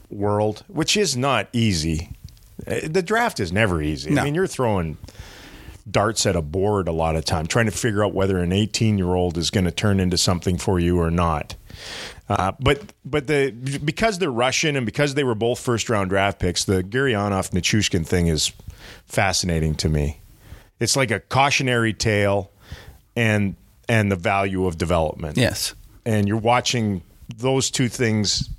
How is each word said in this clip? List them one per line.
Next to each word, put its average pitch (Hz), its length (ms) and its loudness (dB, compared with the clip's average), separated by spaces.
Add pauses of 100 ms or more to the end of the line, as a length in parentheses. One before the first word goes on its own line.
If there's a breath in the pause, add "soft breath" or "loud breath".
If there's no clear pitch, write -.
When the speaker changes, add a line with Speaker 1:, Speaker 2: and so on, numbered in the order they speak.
(100)
Speaker 1:
world, 104 580 0
which - 280 -2
is 170 200 0
not 123 360 0
easy. 82 580 0 (560)
Uh, - 180 -4
the 180 180 -2
draft 220 360 -2
is 87 140 -2
never 95 280 2
easy. 139 300 -2
Speaker 2:
No. 139 120 2
Speaker 1:
I - 20 0
mean, 147 100 -2
you're 185 140 0
throwing 95 480 -2 (920 loud breath)
darts 104 380 0
at 92 100 2
a 85 60 0
board 92 460 0
a 85 40 0
lot 80 240 0
of 80 80 -2
time, 82 220 -2
trying 117 200 2
to 107 60 0
figure 104 320 0
out 98 80 0
whether 95 260 2
an 87 140 0
eighteen-year-old 92 880 2
is 80 120 -2
gonna 90 200 2
turn 98 300 2
into 90 180 2
something 87 400 0
for 95 220 0
you 87 180 4
or 82 120 2
not. 85 440 0 (720 loud breath)
Uh, 95 320 0
but, 135 320 0 (140)
but 139 200 -4
the, 139 240 2 (340)
because 196 340 -2
they're 170 120 0
Russian 127 460 0
and 127 80 0
because 139 300 0
they 143 100 0
were 123 100 2
both 117 240 0
first-round 104 520 0
draft 98 300 2
picks, 90 240 0
the 95 180 2
Gurianov-Nichushkin 101 1200 0
thing 87 200 2
is 78 260 0 (540 loud breath)
fascinating 85 720 0
to - 120 0
me. 73 320 0 (580 loud breath)
It's 120 160 0
like 131 160 2
a 101 100 0
cautionary 127 760 2
tale 101 560 0 (680 loud breath)
and, 104 400 2 (320)
and 107 240 4
the 95 40 2
value 95 500 0
of 85 100 -2
development. 80 640 -2
Speaker 2:
Yes. - 360 0 (300)
Speaker 1:
And 104 240 2
you're 107 80 0
watching 113 640 0 (340)
those 131 340 0
two 127 180 0
things 110 720 0